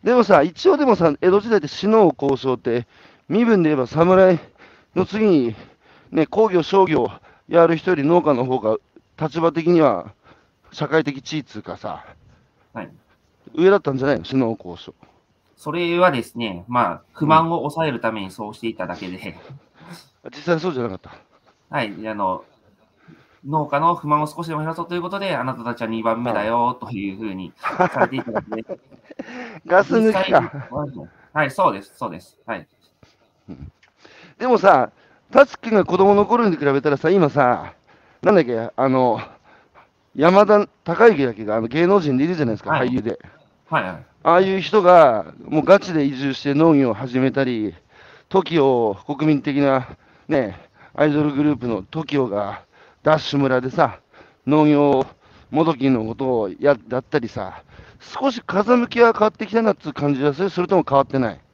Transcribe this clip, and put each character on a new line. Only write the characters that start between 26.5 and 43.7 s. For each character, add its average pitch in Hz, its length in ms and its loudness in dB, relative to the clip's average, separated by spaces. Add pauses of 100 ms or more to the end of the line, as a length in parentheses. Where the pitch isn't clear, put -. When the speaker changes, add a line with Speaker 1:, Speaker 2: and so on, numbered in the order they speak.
Speaker 1:
あ - 20 -4
あ。 123 40 -8
Speaker 2:
と 120 160 -16
い 98 220 -8
う 98 40 -14
ふ 110 80 -12
う 101 80 -8
に 92 240 -12
さ - 320 -4 (120)
れ 196 60 0
て 254 80 -10
い 269 60 -6
た 240 100 -14
だ 208 100 -6
け 226 200 -12
で。 190 180 -16 (400)
Speaker 1:
<laughs> 240 480 -18
ガ 180 160 4
ス 269 120 -2
抜 214 280 2
き - 80 -2
か。 135 100 6
Speaker 2:
実 117 100 -6
際、 139 100 -12 (720)
は 151 120 0
い、 131 60 -8
そ 185 200 0
う - 20 -6
で 98 80 -10
す、 - 140 -20
そ 120 120 -8
う 95 40 -8
で 82 100 -16
す。 - 240 -20
は 113 100 -8
い。 78 120 -16 (840)
Speaker 1:
う - 20 -16
ん。 71 200 -18 (680)
で 233 80 -4
も 240 100 4
さ、 160 340 4 (400)
タ 285 140 6
ツ - 140 -18
キ 226 120 -6
が 202 120 4
子 180 140 -2
供 196 180 6
の 202 100 2
頃 226 220 2
に 170 100 0
比 143 80 -6
べ 139 160 2
た 151 80 0
ら 139 80 0
さ、 160 120 -2
今 180 200 4
さ、 123 440 0 (480)
な - 100 2
ん 208 40 4
だ 170 60 6
っ 127 40 0
け、 117 300 -6
あ 131 140 0
の、 127 300 0 (960)
山 180 300 6
田 208 220 4 (180)
孝 180 240 4
之 139 160 2
だ 120 60 -2
っ - 20 -10
け、 104 180 -12
あ 113 80 0
の、 113 80 -4
芸 160 200 0
能 196 120 4
人 143 180 -2
で 135 60 2
い 160 40 0
る 180 80 -2
じ 151 80 -2
ゃ - 20 0
な 113 80 -2
い - 0 -
で 101 40 -6
す - 60 -16
か、 101 60 -10
Speaker 2:
は 131 160 0
い。 - 20 -2
Speaker 1:
俳 123 60 -2
優 127 80 -2
で。 107 180 -8 (500)
Speaker 2:
は 156 120 -2